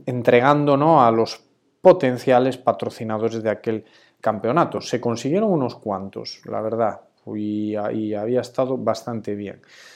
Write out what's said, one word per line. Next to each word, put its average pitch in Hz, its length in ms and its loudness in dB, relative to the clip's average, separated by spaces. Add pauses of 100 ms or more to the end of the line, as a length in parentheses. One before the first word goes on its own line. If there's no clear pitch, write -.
entregando, 131 720 4
¿no?, 147 280 4
a 117 80 6
los - 320 -2 (360)
potenciales 131 760 4
patrocinadores 110 840 -4
de 107 80 0
aquel 107 340 -4 (360)
campeonato. 110 600 0
Se - 200 -4
consiguieron 139 500 -2
unos 139 260 -2
cuantos, 98 680 -10
la 107 160 -8
verdad, 110 420 -2 (320)
y, 104 420 -6
y 107 380 -6
había 113 260 -2
estado 131 360 -4
bastante 110 600 -6
bien. 101 240 -12 (360)